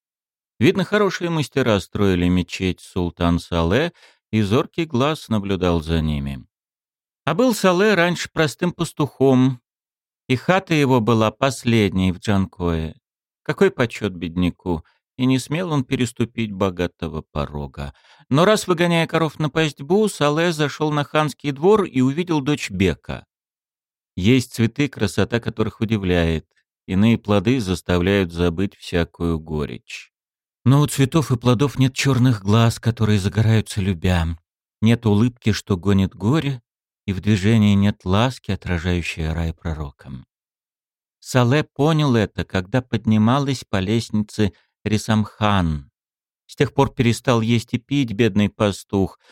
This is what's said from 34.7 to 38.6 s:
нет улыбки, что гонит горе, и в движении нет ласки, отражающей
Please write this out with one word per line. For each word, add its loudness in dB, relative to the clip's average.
нет 2
улыбки, 2
что -2
гонит 0
горе, -2
и -4
в -4
движении 2
нет 0
ласки, -2
отражающей -4